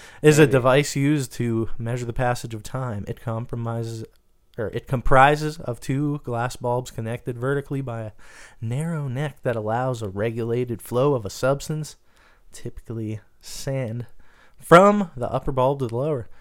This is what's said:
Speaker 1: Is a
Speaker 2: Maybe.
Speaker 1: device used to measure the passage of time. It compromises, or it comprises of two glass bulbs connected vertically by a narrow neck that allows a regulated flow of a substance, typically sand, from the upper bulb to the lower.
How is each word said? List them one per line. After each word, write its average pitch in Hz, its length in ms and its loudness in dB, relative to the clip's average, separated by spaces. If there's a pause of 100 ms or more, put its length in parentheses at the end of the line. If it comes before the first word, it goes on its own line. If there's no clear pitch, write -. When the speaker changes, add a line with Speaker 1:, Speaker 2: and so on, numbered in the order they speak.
(220)
Speaker 1:
Is 151 160 10
a 156 40 10
Speaker 2:
Maybe. 135 100 8
Speaker 1:
device 131 440 4
used 139 380 0
to 113 420 -2
measure 120 280 -4
the 117 80 -6
passage 120 420 -2
of 107 80 -10
time. 123 460 -6
It - 120 -10
compromises, 117 840 -6 (520)
or 104 120 -4
it - 180 -6
comprises 143 720 6
of - 220 -8
two 143 420 -2
glass 120 340 -4
bulbs 123 360 -2
connected 117 440 -8
vertically 139 440 -2
by 117 220 -8
a 107 100 -10 (480)
narrow 143 480 -4
neck 135 340 -4
that 120 140 0
allows 113 460 -2
a 104 60 -6
regulated 117 720 -2
flow 135 340 2
of 113 120 -2
a 95 40 -8
substance, 143 640 -2 (560)
typically 110 680 -10 (200)
sand, 120 640 -6 (500)
from 196 600 6
the 117 160 -4
upper 135 200 -2
bulb 131 280 0
to 123 80 -2
the 113 80 -6
lower. 139 320 -4 (120)